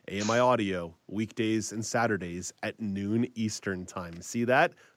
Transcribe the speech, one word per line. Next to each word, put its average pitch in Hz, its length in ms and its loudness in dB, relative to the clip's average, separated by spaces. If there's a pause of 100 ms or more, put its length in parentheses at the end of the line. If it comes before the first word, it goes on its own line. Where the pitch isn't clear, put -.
A 98 140 -2
M 107 100 2
I 117 80 4
Audio, 101 560 2 (120)
weekdays 110 680 -2
and 110 120 -6
Saturdays 92 680 -2 (100)
at 107 160 -6
noon 104 560 0
Eastern 104 500 -4
time. 87 360 -10
See 117 240 -2
that? 135 260 4
A - 40 -20 (220)